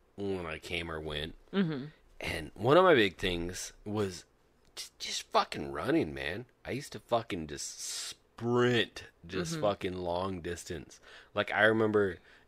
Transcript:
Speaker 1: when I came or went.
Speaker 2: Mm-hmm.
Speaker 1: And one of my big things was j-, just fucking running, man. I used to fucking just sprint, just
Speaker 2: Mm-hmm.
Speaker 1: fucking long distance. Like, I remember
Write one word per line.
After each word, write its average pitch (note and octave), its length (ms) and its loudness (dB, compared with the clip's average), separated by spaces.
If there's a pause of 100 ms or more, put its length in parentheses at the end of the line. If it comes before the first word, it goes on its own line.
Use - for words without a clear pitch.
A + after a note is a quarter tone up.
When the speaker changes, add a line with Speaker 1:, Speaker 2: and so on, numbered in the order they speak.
(160)
Speaker 1:
when F#2+ 300 -4
I D#2 120 -8
came E2+ 320 -6
or D#2 100 -6
went. D#2 340 -6 (180)
Speaker 2:
Mm-hmm. D#3+ 320 -2 (380)
Speaker 1:
And D#3 320 -6
one B2+ 220 4
of F#3 80 8
my F3+ 100 8
big G2+ 220 4
things F2+ 560 -4 (140)
was G2+ 380 -2 (520)
j-, - 80 -12 (140)
just - 240 -6 (100)
fucking D#2+ 400 0
running, F#2 400 0
man. D2 320 -6 (220)
I E2 60 -4
used C3 200 -8
to - 60 -12
fucking G2 480 -2
just - 340 -10
sprint, - 1200 0 (220)
just F3 260 -4
Speaker 2:
Mm-hmm. D#3+ 100 -4
Speaker 1:
fucking G2 360 0
long F2+ 420 -2
distance. E2+ 600 -10 (340)
Like, G#2 180 -2
I G2+ 100 4
remember G#2+ 560 4 (300)